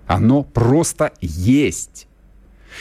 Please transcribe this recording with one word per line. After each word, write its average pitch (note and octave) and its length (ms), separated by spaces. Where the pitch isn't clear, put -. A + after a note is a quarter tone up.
Оно A2+ 360
просто C#3 800
есть. F#2 840